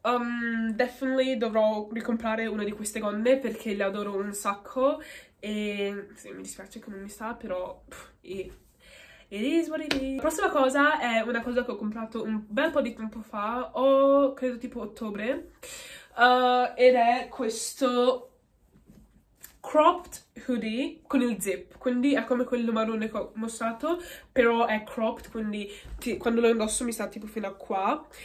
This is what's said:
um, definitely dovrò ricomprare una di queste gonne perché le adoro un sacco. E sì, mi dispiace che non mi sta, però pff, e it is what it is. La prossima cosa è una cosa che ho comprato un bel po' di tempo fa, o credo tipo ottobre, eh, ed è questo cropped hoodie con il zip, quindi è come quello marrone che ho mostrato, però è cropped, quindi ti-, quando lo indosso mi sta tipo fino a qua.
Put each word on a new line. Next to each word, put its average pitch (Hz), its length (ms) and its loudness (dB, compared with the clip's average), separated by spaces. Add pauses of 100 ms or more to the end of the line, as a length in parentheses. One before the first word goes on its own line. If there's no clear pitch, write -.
um, 233 680 -2
definitely 262 640 0
dovrò 214 560 0
ricomprare 226 540 -2
una 214 180 -4
di 208 80 -2
queste 214 280 -8
gonne 214 380 2
perché 214 360 -4
le 196 100 -2
adoro 202 320 -4
un 202 160 -4
sacco. 262 680 -2 (360)
E 202 760 -4
sì, - 160 -18
mi 190 120 -12
dispiace 196 380 -16
che 214 100 -16
non 196 100 -12
mi 196 80 -14
sta, 226 260 -8
però 185 520 -8
pff, - 260 -20 (100)
e 180 280 -10 (760)
it 202 140 -6
is 320 260 2
what 311 140 -4
it 285 120 -2
is. 269 220 -2
La 262 60 -4
prossima 320 280 2
cosa 285 500 4
è 233 200 2
una 233 220 -2
cosa 247 220 -2
che 240 60 -6
ho 214 60 -6
comprato 220 460 -6
un 214 240 -4
bel 277 240 0
po' 302 100 2
di 233 140 -2
tempo 220 260 -10
fa, 220 520 -6
o 269 600 6
credo 254 260 -4
tipo 240 220 -8
ottobre, 220 720 -6 (640)
eh, 247 600 6
ed 247 180 10
è 240 360 4
questo 247 1000 0 (1300)
cropped 339 600 4 (240)
hoodie 233 600 -2
con 254 160 2
il 226 180 0
zip, 185 380 -6
quindi 254 360 2
è 233 100 0
come 247 200 0
quello 240 260 -2
marrone 220 400 -2
che 214 60 -8
ho - 180 -6
mostrato, 226 680 -4 (300)
però 233 360 4
è 214 180 -2
cropped, 220 460 -4
quindi 208 400 -6 (280)
ti-, 233 200 -4
quando 233 240 2
lo 233 60 6
indosso 220 360 0
mi 233 80 -4
sta 214 160 -6
tipo 214 180 -12
fino 214 200 -8
a 196 80 -8
qua. 196 520 -2 (180)